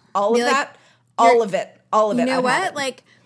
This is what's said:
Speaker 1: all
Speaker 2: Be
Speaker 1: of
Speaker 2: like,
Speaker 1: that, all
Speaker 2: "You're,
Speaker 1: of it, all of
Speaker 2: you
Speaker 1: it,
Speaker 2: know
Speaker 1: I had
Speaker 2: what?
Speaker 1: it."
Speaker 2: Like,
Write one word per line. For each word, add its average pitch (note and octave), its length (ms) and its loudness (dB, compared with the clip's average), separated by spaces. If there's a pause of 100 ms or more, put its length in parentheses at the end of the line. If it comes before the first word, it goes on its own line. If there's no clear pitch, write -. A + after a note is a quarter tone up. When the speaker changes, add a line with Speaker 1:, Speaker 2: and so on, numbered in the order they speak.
(140)
Speaker 1:
all G3+ 200 0
Speaker 2:
Be A#3+ 60 0
Speaker 1:
of A#3+ 60 -2
Speaker 2:
like, C#4 80 0
Speaker 1:
that, - 240 -4 (400)
all A#3 160 6
Speaker 2:
"You're, A3+ 100 2
Speaker 1:
of F#3 100 -4
it, - 260 -8 (120)
all G#3+ 180 2
of A3 60 -4
Speaker 2:
you B3 60 0
Speaker 1:
it, B3 40 0
Speaker 2:
know C4 60 -2 (160)
Speaker 1:
I - 20 0
had D#4 120 0
Speaker 2:
what? F#4+ 80 -4
Speaker 1:
it." - 40 -10
Speaker 2:
Like, C4+ 300 -8 (220)